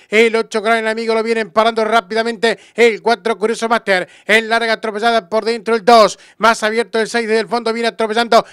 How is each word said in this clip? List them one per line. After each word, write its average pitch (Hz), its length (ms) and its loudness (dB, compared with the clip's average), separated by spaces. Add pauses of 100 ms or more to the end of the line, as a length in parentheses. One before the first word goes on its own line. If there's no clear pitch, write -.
El 220 280 2
ocho, 220 260 -4
Gran 226 160 0
Enemigo, 220 380 -4
lo 220 80 -2
vienen 226 260 -4
parando 220 340 0
rápidamente. 220 760 -2 (160)
El 226 260 2
cuatro, 220 340 -2
Curioso 220 320 -4
Master. 196 400 -2 (200)
En 220 200 2
larga 226 260 0
atropellada 220 540 -2
por 214 160 -2
dentro 226 300 -4
el 226 100 -2
dos. 220 360 6 (180)
Más 220 240 0
abierto 226 380 -2
el 214 80 -2
seis. 233 200 -4
Desde 220 120 0
el 202 80 -4
fondo 226 260 -4
viene 233 140 -2
atropellando 220 640 0